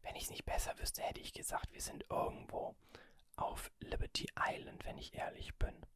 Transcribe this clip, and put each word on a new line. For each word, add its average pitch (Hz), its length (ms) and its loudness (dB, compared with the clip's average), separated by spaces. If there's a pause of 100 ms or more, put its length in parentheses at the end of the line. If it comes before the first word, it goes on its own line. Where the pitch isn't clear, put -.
wenn - 140 -8
ich's - 140 -2
nicht - 160 -6
besser - 320 4
wüsste, - 240 -2
hätte - 200 0
ich - 120 -8
gesagt, - 380 -2
wir - 100 -8
sind - 280 -4
irgendwo - 640 2 (640)
auf - 420 0
Liberty - 480 2 (100)
Island, - 480 0
wenn - 120 -2
ich - 160 -8
ehrlich - 420 -4
bin. - 300 4 (100)